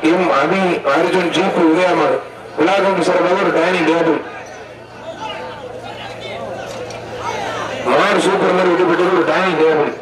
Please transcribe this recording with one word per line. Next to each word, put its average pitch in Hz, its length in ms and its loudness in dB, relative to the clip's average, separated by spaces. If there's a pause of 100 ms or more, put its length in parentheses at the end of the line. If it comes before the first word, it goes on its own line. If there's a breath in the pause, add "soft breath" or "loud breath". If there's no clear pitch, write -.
(120)
எம் 180 180 2 (120)
அபி 185 200 2 (320)
அர்ஜுன் 175 400 2
ஜீப்பு - 260 2 (120)
உதயமாறு 160 440 2 (400)
விழாக்கம் 190 500 2
சிறப்பாக 180 360 2
ஒரு 180 160 0
டைனிங் 175 320 2
டேபிள். 165 280 2 (3750)
மாடு - 340 2
சூப்பர் 185 300 2
மாதிரி 185 160 4
வெற்றி 175 180 4
பெற்றது 175 280 2
ஒரு 160 120 4
டைனிங் 175 320 0
டேபிள். 151 400 2